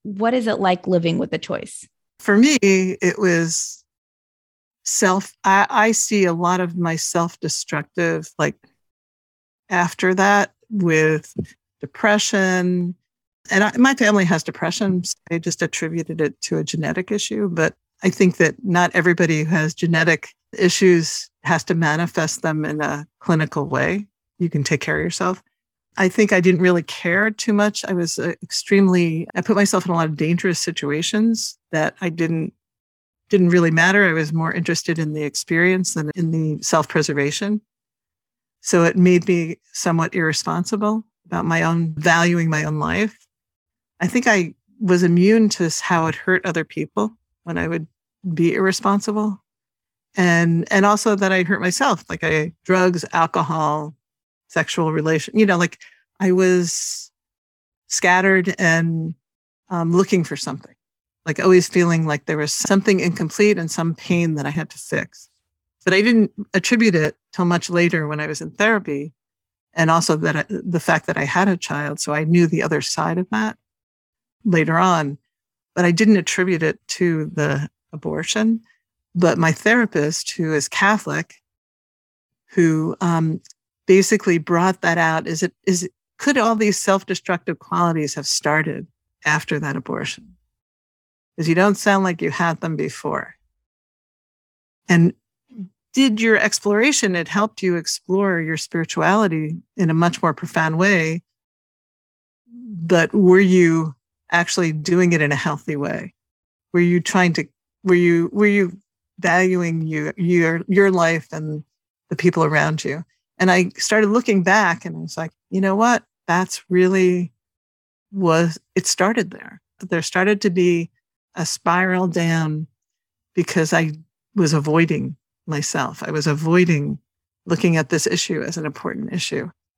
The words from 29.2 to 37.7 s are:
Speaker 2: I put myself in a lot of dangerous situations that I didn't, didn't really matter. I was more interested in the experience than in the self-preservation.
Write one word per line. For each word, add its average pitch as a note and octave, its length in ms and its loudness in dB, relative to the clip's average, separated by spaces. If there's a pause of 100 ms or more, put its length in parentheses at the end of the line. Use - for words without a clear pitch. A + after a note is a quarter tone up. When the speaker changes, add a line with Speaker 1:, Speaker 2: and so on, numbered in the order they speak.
Speaker 2:
I F3+ 80 -4
put G3+ 140 0
myself G3 280 2
in F3+ 80 -2
a - 20 -2
lot E3 120 0
of D#3 100 -6
dangerous E3 420 0
situations F3 1000 -2 (120)
that D#3 300 -2
I F3+ 80 -4
didn't, E3 460 -4 (760)
didn't F#3 220 4
really E3+ 200 4
matter. F#3 380 4
I E3 60 0
was D#3 180 -2
more D#3+ 200 -2
interested E3 460 -4
in D#3 140 -4
the D3+ 100 -6
experience E3+ 720 0
than D3+ 200 -4
in E3 160 -2
the D#3 320 -4
self-preservation. D#3 960 -2 (1040)